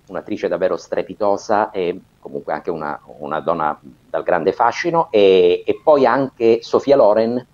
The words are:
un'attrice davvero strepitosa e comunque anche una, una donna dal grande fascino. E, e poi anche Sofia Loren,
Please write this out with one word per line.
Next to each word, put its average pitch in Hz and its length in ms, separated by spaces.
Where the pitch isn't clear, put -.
un'attrice 98 400
davvero 87 300
strepitosa 101 920
e 90 280
comunque - 320
anche 76 160
una, 76 300
una 76 240
donna 78 360
dal 80 140
grande 87 300
fascino. 160 560
E, 95 560
e - 180
poi 143 220
anche 117 560
Sofia 135 340
Loren, 113 580